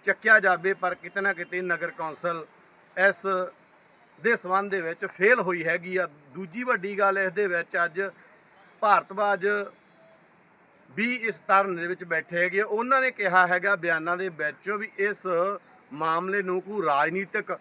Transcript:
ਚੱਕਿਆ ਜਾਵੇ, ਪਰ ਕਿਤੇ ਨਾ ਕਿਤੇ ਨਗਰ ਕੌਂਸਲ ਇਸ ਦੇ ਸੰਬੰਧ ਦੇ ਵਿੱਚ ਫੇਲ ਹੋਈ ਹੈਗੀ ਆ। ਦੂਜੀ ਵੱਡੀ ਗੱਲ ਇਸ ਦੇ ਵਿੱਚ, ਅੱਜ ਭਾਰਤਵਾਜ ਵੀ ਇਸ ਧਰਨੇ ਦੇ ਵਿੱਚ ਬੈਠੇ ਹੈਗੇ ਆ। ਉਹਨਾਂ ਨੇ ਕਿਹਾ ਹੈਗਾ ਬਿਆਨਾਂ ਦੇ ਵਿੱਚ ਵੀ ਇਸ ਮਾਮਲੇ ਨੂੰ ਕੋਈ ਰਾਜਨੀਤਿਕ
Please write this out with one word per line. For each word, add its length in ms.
ਚੱਕਿਆ 340
ਜਾਵੇ, 340
ਪਰ 220
ਕਿਤੇ 260
ਨਾ 120
ਕਿਤੇ 280
ਨਗਰ 300
ਕੌਂਸਲ 540
ਇਸ 180
ਦੇ 120
ਸੰਬੰਧ 360
ਦੇ 100
ਵਿੱਚ 240
ਫੇਲ 340
ਹੋਈ 240
ਹੈਗੀ 340
ਆ। 100
ਦੂਜੀ 300
ਵੱਡੀ 360
ਗੱਲ 180
ਇਸ 140
ਦੇ 160
ਵਿੱਚ, 380
ਅੱਜ 160
ਭਾਰਤਵਾਜ 680
ਵੀ 200
ਇਸ 320
ਧਰਨੇ 340
ਦੇ 60
ਵਿੱਚ 160
ਬੈਠੇ 340
ਹੈਗੇ 240
ਆ। 40
ਉਹਨਾਂ 360
ਨੇ 100
ਕਿਹਾ 360
ਹੈਗਾ 280
ਬਿਆਨਾਂ 420
ਦੇ 120
ਵਿੱਚ 400
ਵੀ 280
ਇਸ 300
ਮਾਮਲੇ 500
ਨੂੰ 180
ਕੋਈ 240
ਰਾਜਨੀਤਿਕ 760